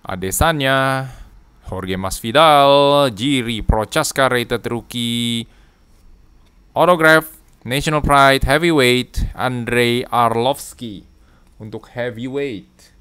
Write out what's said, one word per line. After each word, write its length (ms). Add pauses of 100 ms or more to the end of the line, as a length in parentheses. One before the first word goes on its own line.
Adesanya, 1120 (560)
Jorge 320
Masvidal, 1120
Jiri 480
Prochaska, 720
rated 320
rookie, 800 (1300)
autograph, 560 (400)
National 320
Pride, 480
heavyweight, 880
Andrei 720
Arlovski 960 (560)
untuk 320
heavyweight. 1080